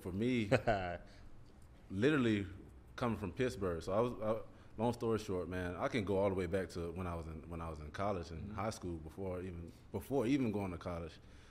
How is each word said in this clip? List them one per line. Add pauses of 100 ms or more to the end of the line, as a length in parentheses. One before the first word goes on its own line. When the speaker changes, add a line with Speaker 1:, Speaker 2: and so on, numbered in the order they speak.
Speaker 1:
for
me,
Speaker 2:
<laughs>
Speaker 1:
literally (500)
coming
from
Pittsburgh.
So
I
was, (120)
I, (480)
long
story
short,
man,
I
can
go
all
the
way
back
to
when
I
was
in,
when
I
was
in
college
and (100)
Speaker 3:
Mm-hmm.
Speaker 1:
high
school
before
even, (220)
before
even
going
to
college. (380)